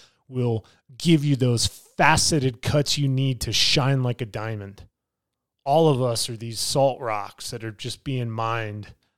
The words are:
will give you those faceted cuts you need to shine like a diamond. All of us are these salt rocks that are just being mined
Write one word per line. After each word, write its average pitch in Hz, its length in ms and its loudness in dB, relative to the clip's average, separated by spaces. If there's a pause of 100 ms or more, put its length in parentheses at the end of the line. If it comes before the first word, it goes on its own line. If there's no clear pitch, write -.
(280)
will 123 360 -2 (320)
give 156 280 4
you 147 100 2
those 120 320 2
faceted 143 960 2
cuts - 360 0
you 139 100 0
need 131 320 0
to 110 120 -6
shine 135 500 2
like 123 180 -2
a 123 60 -4
diamond. 104 580 -10 (800)
All 156 240 4
of 131 120 4
us 120 280 -2
are 117 80 -10
these 113 240 -8
salt 135 400 2
rocks 107 500 -6
that 113 140 -12
are 110 80 -8
just - 320 -12
being 123 260 -4
mined 110 640 -6 (240)